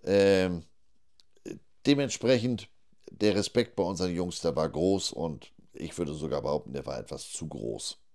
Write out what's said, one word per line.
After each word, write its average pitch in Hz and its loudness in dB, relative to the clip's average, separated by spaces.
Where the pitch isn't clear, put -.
Ähm, 92 4
dementsprechend, 127 2
der 104 2
Respekt 110 0
bei 101 0
unseren 87 -2
Jungs, 90 -4
der 82 0
war 78 0
groß 87 2
und 78 -6
ich - -10
würde 78 -4
sogar 73 -4
behaupten, 67 -4
der 67 -8
war 67 -6
etwas 67 -12
zu - -10
groß. 57 -8